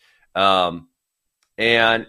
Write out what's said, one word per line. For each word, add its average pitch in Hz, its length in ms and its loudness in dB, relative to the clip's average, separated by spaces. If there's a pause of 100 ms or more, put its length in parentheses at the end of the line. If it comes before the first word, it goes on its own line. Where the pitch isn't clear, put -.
(340)
Um, 92 540 0 (680)
and 113 520 0